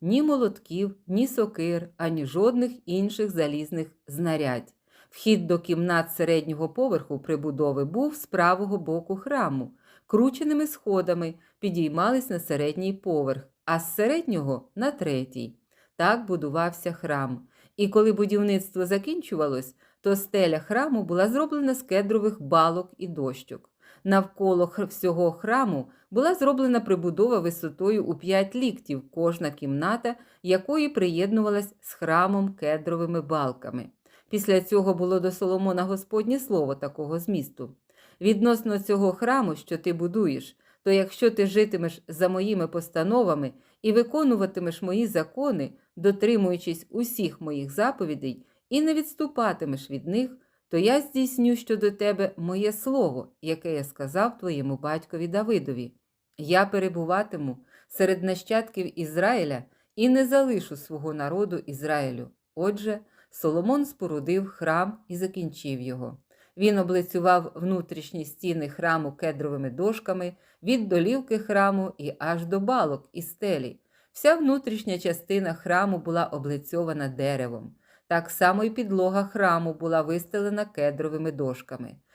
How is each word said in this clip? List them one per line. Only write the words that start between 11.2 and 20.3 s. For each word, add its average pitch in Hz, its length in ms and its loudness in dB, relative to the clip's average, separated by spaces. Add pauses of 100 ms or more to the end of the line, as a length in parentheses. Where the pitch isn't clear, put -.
підіймались 180 680 0
на 175 100 -2
середній 160 540 -2
поверх, 143 500 -2 (220)
а 165 140 0
з - 160 -8
середнього — 208 800 -2
на 254 160 -2
третій. 131 640 -4 (400)
Так 214 300 2
будувався 170 680 -2
храм. 139 560 -4 (300)
І 202 100 2
коли 214 240 6
будівництво 202 720 2
закінчувалось, 175 920 -2 (260)
то 202 140 2
стеля 180 440 2